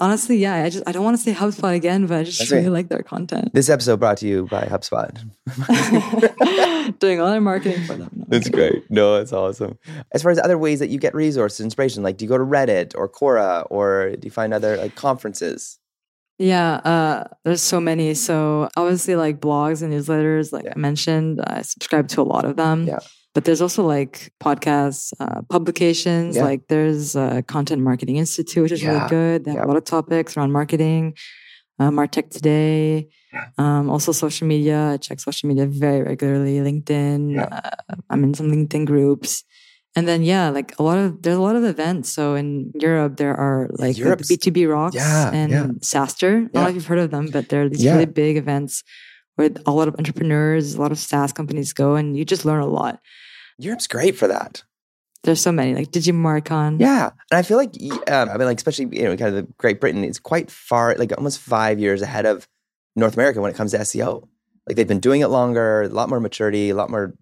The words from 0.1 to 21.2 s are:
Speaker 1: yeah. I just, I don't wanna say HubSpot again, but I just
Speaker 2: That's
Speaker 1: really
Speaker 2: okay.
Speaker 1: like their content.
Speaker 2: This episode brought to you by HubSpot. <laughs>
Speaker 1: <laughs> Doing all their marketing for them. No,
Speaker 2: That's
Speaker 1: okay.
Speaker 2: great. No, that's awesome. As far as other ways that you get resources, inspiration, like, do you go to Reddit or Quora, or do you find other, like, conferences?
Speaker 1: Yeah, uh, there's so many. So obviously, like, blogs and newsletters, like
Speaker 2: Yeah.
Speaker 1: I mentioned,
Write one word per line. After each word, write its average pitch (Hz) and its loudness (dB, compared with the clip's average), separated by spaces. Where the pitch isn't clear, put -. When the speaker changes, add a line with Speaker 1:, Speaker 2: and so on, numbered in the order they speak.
Speaker 1:
yeah. 196 2
I 175 0
just, 180 -6
I 175 -4
don't 185 -2
wanna 233 2
say 226 -2
HubSpot 202 -2
again, 175 2
but 165 0
I 156 0
just 175 -6
Speaker 2:
That's 120 -2
Speaker 1:
really 143 4
Speaker 2:
okay. 185 2
Speaker 1:
like 175 0
their - -4
content. - -6
Speaker 2:
This 135 4
episode 123 4
brought 104 2
to 107 -6
you 95 0
by 101 -2
HubSpot. - -4
<laughs> 131 0
Speaker 1:
<laughs> 302 2
Doing 185 2
all 170 2
their 214 0
marketing 190 0
for - -8
them. - -12
No, - -10
Speaker 2:
That's 120 2
Speaker 1:
okay. - -2
Speaker 2:
great. - -4
No, 104 6
that's 104 -2
awesome. 95 -4
As 143 -2
far 175 4
as 170 2
other 175 2
ways 151 0
that 143 -2
you 139 -4
get 143 -2
resources, 139 0
inspiration, 110 -2
like, 95 -2
do 110 -8
you 107 -6
go 127 2
to 127 0
Reddit 123 0
or - -4
Quora, 104 0
or 98 0
do - -16
you 95 -12
find 110 -4
other, 107 0
like, 104 -6
conferences? - -6
Speaker 1:
Yeah, 180 2
uh, 160 0
there's 170 0
so 185 0
many. 160 0
So 151 0
obviously, 175 0
like, 151 0
blogs 151 0
and 160 -4
newsletters, 156 0
like - -8
Speaker 2:
Yeah. - -10
Speaker 1:
I - -4
mentioned, 160 0